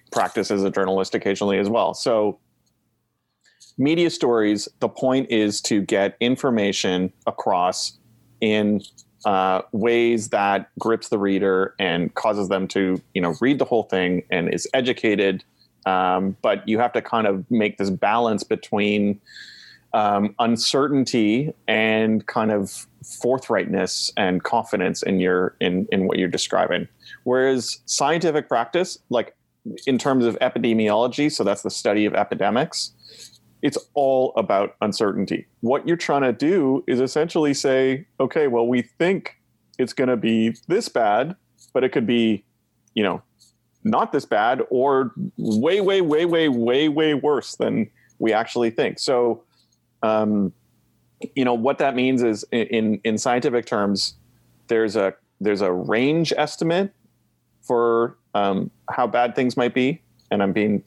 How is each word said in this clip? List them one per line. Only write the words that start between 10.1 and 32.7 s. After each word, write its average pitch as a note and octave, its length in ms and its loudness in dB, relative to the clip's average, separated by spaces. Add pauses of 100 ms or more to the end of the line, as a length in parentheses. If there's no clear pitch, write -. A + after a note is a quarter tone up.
that G2+ 380 0 (100)
grips A2+ 300 -2
the A2 100 0
reader G2 600 0
and F2 360 -2
causes G#2 340 -2
them F#2+ 200 0
to, F#2 320 0 (140)
you F#2+ 60 -2
know, E2+ 200 -2
read C3+ 180 2
the C3+ 60 0
whole A2+ 200 0
thing F2+ 460 0
and E2+ 220 0
is - 220 -4
educated. G#2 720 0 (420)
Um, F#2 560 0
but G2+ 260 0
you G#2+ 100 0
have A#2+ 160 0
to A2+ 80 0
kind A2 240 -2
of G2 240 -2
make G#2+ 280 0
this G2 120 -2
balance G#2+ 520 0
between, G#2 800 -2 (720)
um, G#2 460 0
uncertainty B2 1120 0 (140)
and A2 600 2
kind A2 260 -2
of G2+ 340 -4 (160)
forthrightness F#2+ 1120 -2
and F#2+ 280 0
confidence G#2+ 580 -2
in F#2+ 180 0
your, F#2 400 0
in, F#2 300 -2
in F#2+ 160 0
what - 120 -2
you're F#2 100 0
describing. F2 580 -2 (380)
Whereas B2+ 640 0
scientific D3+ 600 0
practice, C#3 500 -2 (120)
like, A#2 240 -2 (520)
in C3 120 2
terms C3 260 2
of A#2 160 0
epidemiology, A#2 920 2
so - 120 -4
that's G2 180 0
the F#2+ 80 -4
study G#2+ 360 0
of - 80 0
epidemics, G#2+ 760 -2 (720)